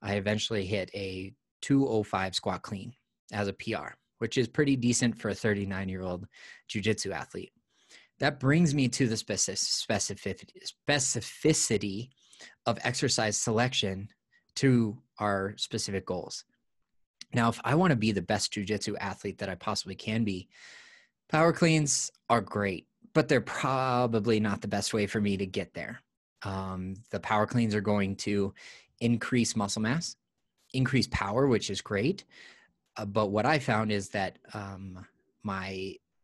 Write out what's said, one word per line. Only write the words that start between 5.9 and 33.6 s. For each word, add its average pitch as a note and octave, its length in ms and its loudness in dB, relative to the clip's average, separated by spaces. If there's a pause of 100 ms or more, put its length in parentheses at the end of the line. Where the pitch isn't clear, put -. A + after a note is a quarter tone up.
jujitsu G2+ 420 -2
athlete. E2+ 400 -10 (640)
That C#3 220 0
brings D3 340 4
me C3+ 140 2
to B2+ 180 2
the A2 80 0
speci-, G2 440 -2
specific-, - 920 -4 (360)
specificity A#2+ 1200 0 (560)
of A#2+ 180 0
exercise B2 540 0
selection A2 720 0 (480)
to A#2+ 420 4 (200)
our G2+ 380 0
specific G2+ 480 -4
goals. F#2 400 -6 (880)
Now, A#2 160 2
if A2+ 160 -2
I B2 100 2
wanna E3+ 220 6
be A2 160 2
the G2 80 0
best G2+ 320 0
jujitsu G#2 480 -4
athlete G2 380 -6
that G2 100 -6
I F#2+ 60 -6
possibly G2 400 -6
can A2+ 300 -2
be, F#2+ 240 -4 (800)
power D#3+ 240 6
cleans D#3 580 2 (180)
are A#2 140 4
great, G2 460 -4 (260)
but D#3+ 140 4
they're C3+ 120 4
probably B2 1000 2
not G#2 200 0
the G#2 80 -6
best G2+ 240 -2
way G#2 140 2
for G#2+ 140 -2
me G2+ 160 2
to G2 100 -2
get - 260 -6
there. - 280 -10 (420)
Um, F#2+ 520 -6 (160)
the G2+ 100 -6
power G#2+ 260 2
cleans A2+ 280 2
are G#2+ 60 2
going G2+ 360 2
to G2+ 360 0 (480)
increase A#2 560 2
muscle G#2+ 260 -2
mass, C3+ 340 -2 (580)
increase C3 340 2
power, G#2+ 380 0
which A2+ 240 2
is G2 100 -4
great. A2+ 440 -2 (720)
Uh, A2+ 80 -6
but G#2 240 0
what G#2 180 2
I D3+ 120 4
found A2 340 0